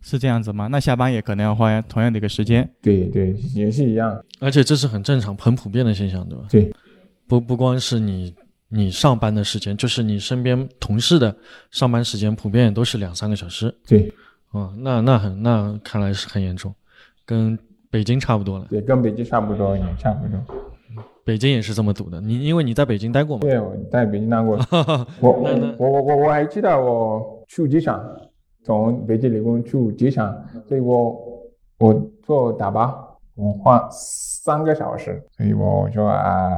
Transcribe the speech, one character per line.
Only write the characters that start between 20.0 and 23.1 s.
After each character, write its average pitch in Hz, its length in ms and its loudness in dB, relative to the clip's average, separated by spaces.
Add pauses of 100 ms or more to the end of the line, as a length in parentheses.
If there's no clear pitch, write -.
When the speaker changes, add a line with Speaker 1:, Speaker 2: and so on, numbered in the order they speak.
Speaker 2:
不 101 160 -4
多。 104 120 -4 (840)
Speaker 3:
北 110 140 -2
京 131 140 2
也 123 100 0
是 104 120 -6
这 110 100 0
么 104 100 2
堵 95 160 -8
的， 85 100 -10
你， 113 240 -4
因 156 120 0
为 165 80 2
你 120 100 -2
在 143 100 2
北 113 140 0
京 110 140 -4